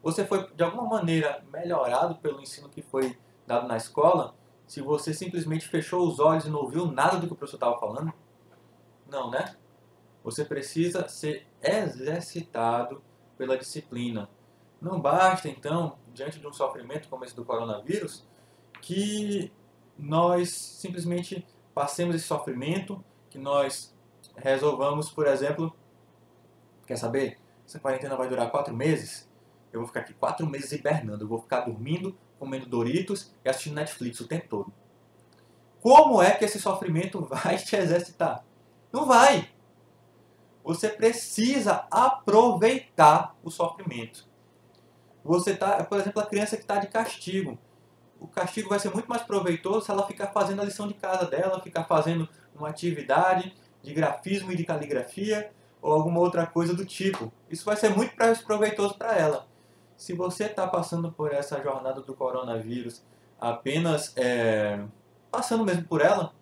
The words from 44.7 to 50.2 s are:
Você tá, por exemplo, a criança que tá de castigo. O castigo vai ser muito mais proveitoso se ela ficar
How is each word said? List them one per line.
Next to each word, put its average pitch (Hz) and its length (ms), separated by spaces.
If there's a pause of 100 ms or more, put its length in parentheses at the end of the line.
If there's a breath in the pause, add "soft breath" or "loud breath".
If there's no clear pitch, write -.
Você 180 320
tá, 196 280
por 202 140
exemplo, 202 240
a 208 40
criança 214 300
que 220 80
tá 202 140
de 202 80
castigo. 190 720 (640)
O - 80
castigo 190 400
vai 196 100
ser 143 140
muito 220 160
mais 233 140
proveitoso 190 640
se - 40
ela 196 160
ficar 196 220